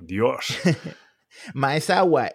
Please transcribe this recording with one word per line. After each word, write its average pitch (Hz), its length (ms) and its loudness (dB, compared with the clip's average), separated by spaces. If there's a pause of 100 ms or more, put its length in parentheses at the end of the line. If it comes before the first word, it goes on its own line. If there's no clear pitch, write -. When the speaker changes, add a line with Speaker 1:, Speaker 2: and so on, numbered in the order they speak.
Speaker 1:
Dios. 107 600 -2
Speaker 2:
<laughs> - 440 -2 (480)
Maezawa 147 800 2